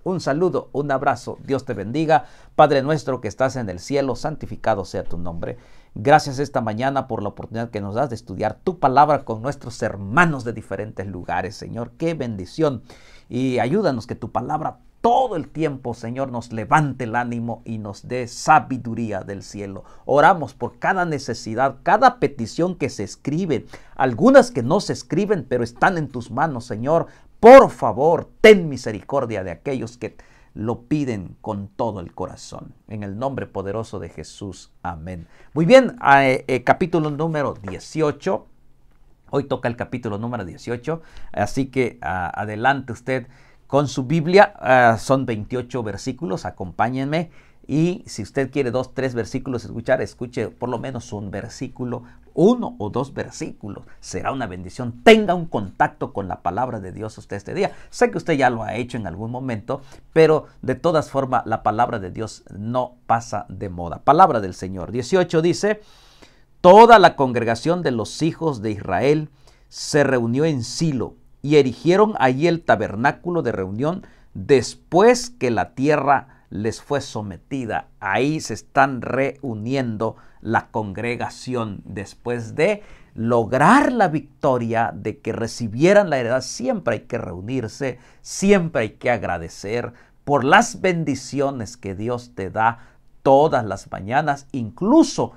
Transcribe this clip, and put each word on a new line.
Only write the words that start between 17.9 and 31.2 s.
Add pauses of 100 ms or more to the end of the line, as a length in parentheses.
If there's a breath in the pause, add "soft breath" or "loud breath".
dé
sabiduría
del
cielo. (220 soft breath)
Oramos
por
cada
necesidad,
cada
petición
que
se
escribe, (280 loud breath)
algunas
que
no
se
escriben,
pero
están
en
tus
manos,
Señor. (340 soft breath)
Por
favor, (120)
ten
misericordia
de
aquellos
que (360 soft breath)
lo
piden